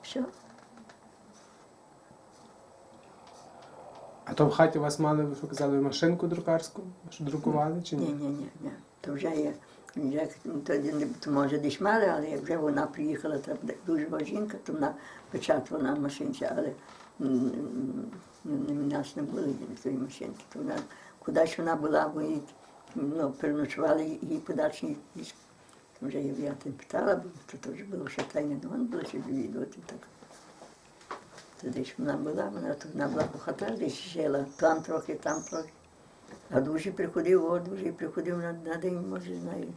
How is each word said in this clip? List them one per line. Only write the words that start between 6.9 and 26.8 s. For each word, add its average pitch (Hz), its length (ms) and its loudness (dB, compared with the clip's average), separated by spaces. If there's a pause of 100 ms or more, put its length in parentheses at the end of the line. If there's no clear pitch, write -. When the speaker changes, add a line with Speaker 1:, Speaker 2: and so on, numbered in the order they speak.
Speaker 2:
що - 140 -8
друкували, 151 600 2
чи - 120 -4
ні? 139 100 2
Speaker 1:
Ні, 147 80 0
ні, 143 160 -2
ні, 143 200 -4 (120)
ні. 139 100 -6 (300)
То - 120 -6
вже 143 220 -2
є, 151 180 2 (420)
як 147 340 0 (360)
тоді 151 260 2
не, 147 140 2
то, - 260 -4
може, 139 260 4
десь 143 240 0
мали, 208 240 6
але 156 240 4
як 143 140 -2
вже 160 140 0
вона 151 300 2
приїхала, 151 500 -2
та 147 160 -4
б-, - 200 -4 (120)
дуже 156 400 2
жінка, 208 380 -2
то 160 100 -4
вона 147 220 0 (360)
печатала - 520 2
на 135 120 2
машинці, - 560 -2
але, - 160 0
м, - 60 -4 (480)
м, 127 920 0 (340)
м, 143 220 0
в 143 260 0
нас 143 220 -4
не 156 60 -4
було - 220 -2 (400)
тої 135 140 0
машинки. - 460 -6 (100)
То - 60 -8
вона, - 160 -2 (440)
кудись 160 380 4
вона 165 180 2
була, 151 320 4
бо 151 140 -2
її, 156 200 0 (540)
ну, 147 360 0
переночували, 151 720 2 (180)
її 156 160 -2
подальші, 151 600 0 (1000)
то - 80 -4
вже 143 140 -2
я, - 120 0
я - 180 -2 (120)
тим 135 100 -6
питала, 208 420 2